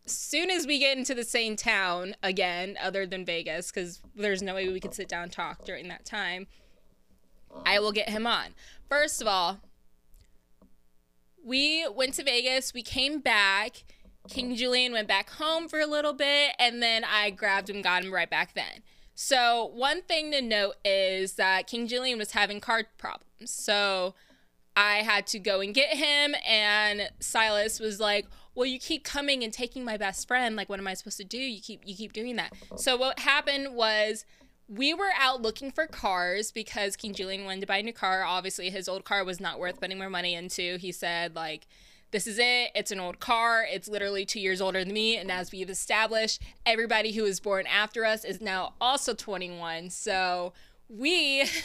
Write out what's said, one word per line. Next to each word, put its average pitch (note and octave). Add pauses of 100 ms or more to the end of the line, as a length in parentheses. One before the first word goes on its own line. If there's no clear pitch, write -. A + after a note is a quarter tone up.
as -
soon E4+
as E4+
we C#4+
get C4+
into C4
the A#3+
same A3+
town F#3+
again, F#3
other F#3+
than F#3
Vegas, E3
'cause F3+ (140)
there's G3+
no F#3+
way F#3+
we F#3
could F#3+
sit F#3+
down E3+
and F3+
talk D#3+
during F3
that -
time, F#3 (1200)
I G3
will G#3
get G#3
him G#3+
on. E3+ (340)
First D4
of A3
all, F#3+ (1800)
we D4
went C4
to D#4+
Vegas, B3+
we B3
came C#4
back, G#3 (460)
King B3
Julian B3
went G#3+
back G3
home D#4+
for D#4
a D4+
little D4
bit, C#4+
and A#3+
then A3+
I G#3
grabbed G3
him, G3+
got F3+
him F#3+
right E3+
back E3
then. - (320)
So A#3+
one C4+
thing D#4
to C#4
note G#3
is F#3+
that F#3+
King A#3+
Julian B3
was G#3+
having G#3
card A3+ (100)
problems. -
So G3 (640)
I G#3
had G#3
to G#3+
go G3
and G3
get C#4+
him, D4 (100)
and G#3
Silas A3
was G#3+
like, G#3 (280)
"Well, B3
you B3+
keep D#4
coming C#4+
and A3
taking B3+
my A3
best G3
friend. B3
Like, G3
what G3
am G3
I F#3
supposed -
to G#3
do? A3+
You B3
keep, -
you F#3+
keep G#3
doing A#3
that." F3 (240)
So B3+
what B3+
happened C#4
was A3 (440)
we C4+
were G4
out C4
looking A3
for D#4
cars F#3+
because G#3
King G#3
Julian F#3+
wanted F#3+
to G3
buy G3
a G#3
new A3+
car. F#3+
Obviously, F3+
his F#3+
old F#3+
car G3+
was F3+
not E3
worth F3+
putting F#3+
more F#3+
money F3
into. F3+
He F3+
said, E3+
like, D#3+ (460)
this G#3
is G#3+
it. B3
It's G#3+
an F#3+
old F3+
car. A3+
It's F#3
literally G3+
two A3
years F#3+
older F#3+
than G3
me. A3
And F#3
as F3+
we've F#3
established, A3 (240)
everybody A3+
who A3
was F#3+
born F#3+
after G#3
us A3
is F#3+
now F#3+
also B3+
twenty-one. F3
So F#3 (360)
we, C#4 (200)